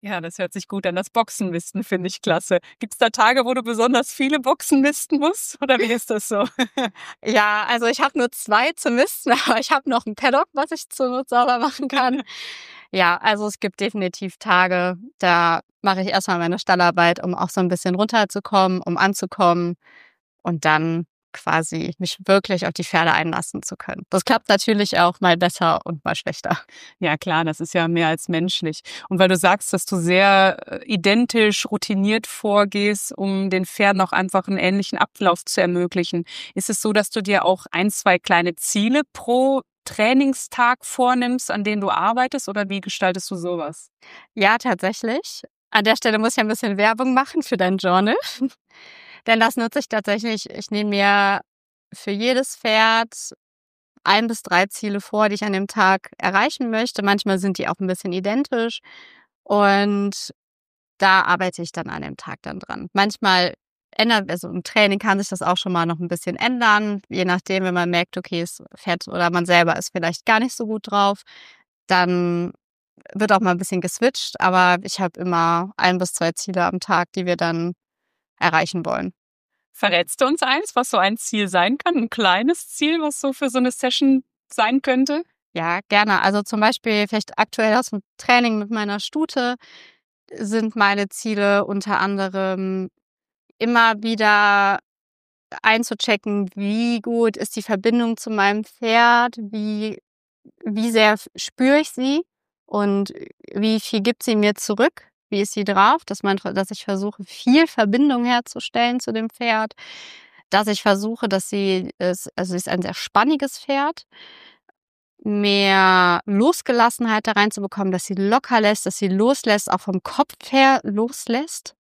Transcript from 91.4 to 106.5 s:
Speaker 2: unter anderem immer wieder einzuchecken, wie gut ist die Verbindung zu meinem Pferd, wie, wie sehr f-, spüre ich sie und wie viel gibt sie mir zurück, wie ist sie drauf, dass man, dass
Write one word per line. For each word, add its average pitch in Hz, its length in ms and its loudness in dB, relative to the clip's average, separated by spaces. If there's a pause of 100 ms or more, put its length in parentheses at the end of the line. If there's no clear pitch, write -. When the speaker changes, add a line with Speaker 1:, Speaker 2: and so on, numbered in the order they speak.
Speaker 2:
unter 202 340 -2
anderem 190 880 -4 (680)
immer 226 440 2
wieder 208 800 4 (800)
einzuchecken, 208 960 0
wie 220 460 -2
gut 233 360 0
ist - 180 -8
die 214 60 -6
Verbindung 226 560 0
zu - 120 -12
meinem 208 340 0
Pferd, 240 720 2
wie, 214 640 -6 (640)
wie 220 280 -2
sehr 214 220 6
f-, - 220 -6
spüre 269 440 2
ich 311 120 -4
sie 277 320 -2 (420)
und 202 480 -2 (400)
wie 220 260 0
viel 214 220 -4
gibt 233 220 -2
sie 226 120 0
mir 208 200 2
zurück, 220 480 -2 (260)
wie 202 120 0
ist 208 120 -4
sie 208 100 -4
drauf, 202 420 4
dass - 180 -8
man, 196 140 0
dass 196 340 -4